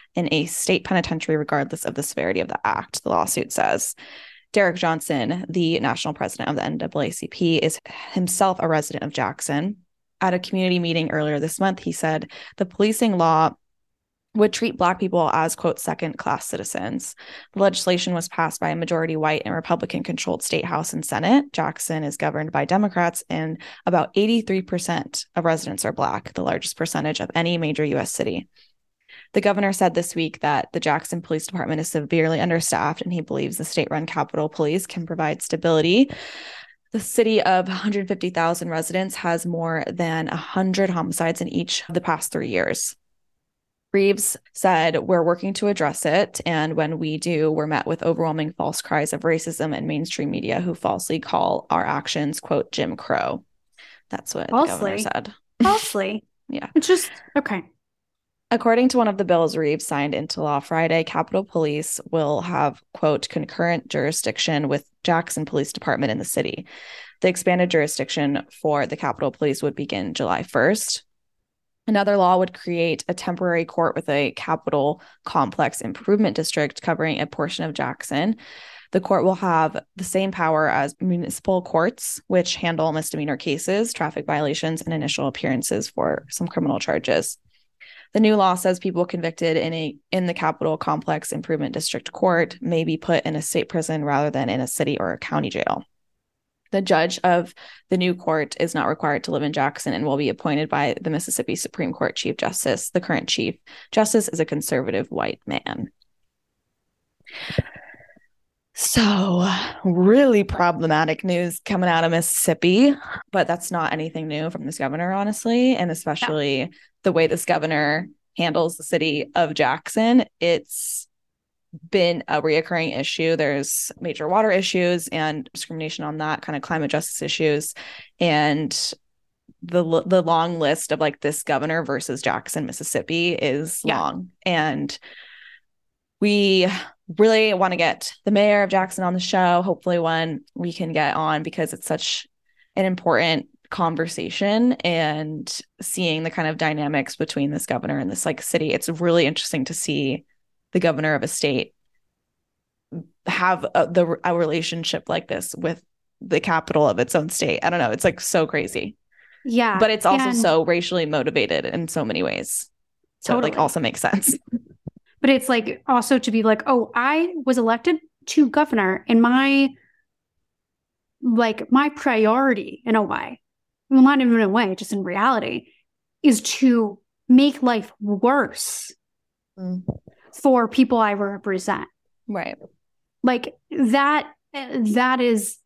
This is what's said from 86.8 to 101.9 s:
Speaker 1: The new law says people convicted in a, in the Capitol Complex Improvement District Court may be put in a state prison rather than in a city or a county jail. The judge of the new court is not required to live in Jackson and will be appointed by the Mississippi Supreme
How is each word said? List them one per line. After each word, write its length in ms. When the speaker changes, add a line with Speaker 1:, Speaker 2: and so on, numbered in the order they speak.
Speaker 1:
The 80
new 160
law 180
says 240
people 260
convicted 520
in 180
a, 220
in 140
the 80
Capitol 420
Complex 560
Improvement 420
District 380
Court 480
may 240
be 120
put 300
in 80
a 80
state 260
prison 360
rather 260
than 180
in 120
a 80
city 320
or 120
a 60
county 320
jail. 320
The 100
judge 440
of 280
the 80
new 160
court 460
is 160
not 100
required 380
to 80
live 100
in 100
Jackson 400
and 140
will 100
be 120
appointed 400
by 320
the 100
Mississippi 460
Supreme 360